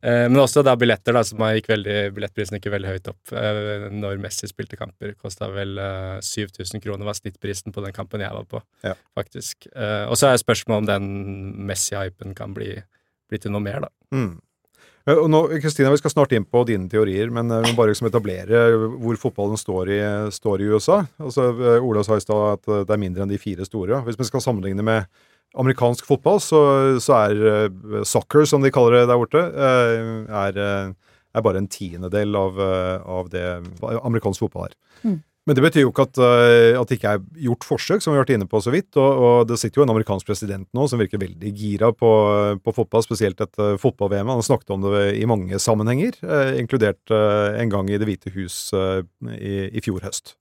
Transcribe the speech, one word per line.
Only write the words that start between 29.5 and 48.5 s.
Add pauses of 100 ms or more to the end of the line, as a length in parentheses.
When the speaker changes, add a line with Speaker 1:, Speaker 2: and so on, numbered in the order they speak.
Speaker 2:
er,
eh, (420)
er
bare
en
tiendedel
av,
eh,
av
det (580)
amerikansk
fotball
er. (320)
Speaker 3:
Mm. (240)
Speaker 2:
Men
det
betyr
jo
ikke
at,
eh,
at
det
ikke
er (260)
gjort
forsøk,
som
vi
har
vært
inne
på
så
vidt,
og,
og
det
sitter
jo
en
amerikansk
president
nå
som
virker
veldig
gira
på, (500)
på
fotball,
spesielt
et,
eh,
fotball-V
M.
Han
har
snakket
om
det
i
mange
sammenhenger,
eh,
inkludert, (100)
eh,
en
gang
i
Det
hvite
hus,